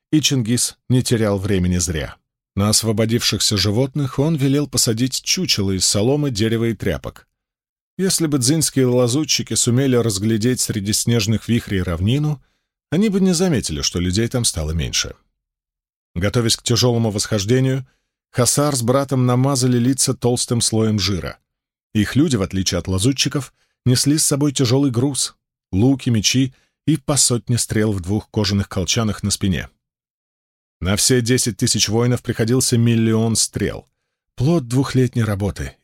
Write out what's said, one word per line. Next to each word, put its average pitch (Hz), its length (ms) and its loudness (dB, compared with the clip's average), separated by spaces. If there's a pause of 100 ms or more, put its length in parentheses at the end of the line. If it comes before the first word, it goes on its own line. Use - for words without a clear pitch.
(120)
и 156 100 4
Чингис 120 560 -2 (120)
не 127 140 2
терял 107 340 0
времени 92 400 0
зря. 80 380 -4 (400)
На 101 140 0
освободившихся 110 880 0
животных 131 600 -2
он 156 180 0
велел 139 320 0
посадить 120 540 -2
чучело 104 500 -2
из 92 140 -2
соломы, 139 460 0
дерева 113 340 0
и 117 80 0
тряпок. 76 540 -6 (720)
Если 180 300 0
бы 147 120 2
дзинские 135 480 2
лазутчики 123 680 0
сумели 123 420 2
разглядеть 113 640 0
среди 104 320 -4
снежных 110 560 0
вихрей 107 340 0
равнину, 117 600 -2 (480)
они 196 160 2
бы 190 140 0
не 185 120 4
заметили, 156 480 0
что - 180 -2
людей 92 280 0
там 123 160 -2
стало 80 280 -2
меньше. 65 440 -4 (960)
Готовясь 104 440 0
к - 60 -10
тяжелому 117 460 2
восхождению, 127 800 0 (440)
Хасар 143 440 2
с 123 60 -2
братом 127 440 2
намазали 127 520 2
лица 131 360 0
толстым 120 460 0
слоем 110 400 0
жира. 92 400 -4 (540)
Их 104 240 0
люди, 147 180 4
в 98 60 2
отличие 92 380 -2
от 85 100 -6
лазутчиков, 131 640 -2 (320)
несли 135 320 2
с 151 80 0
собой 147 260 0
тяжелый 135 400 2
груз, 127 460 -2 (340)
луки, 131 380 2
мечи 127 440 0 (320)
и 156 120 2
по 151 180 -2
сотне 123 420 0
стрел 110 360 0
в 95 80 -4
двух 101 280 -4
кожаных 101 380 0
колчанах 104 560 -2
на 101 80 0
спине. 90 380 -2 (1120)
На 95 160 0
все 127 240 2
десять 120 360 0
тысяч - 300 0
воинов 120 340 0
приходился 120 560 0
миллион 113 600 2
стрел, - 500 -4 (480)
плод 139 320 0
двухлетней 127 560 0
работы 98 600 -4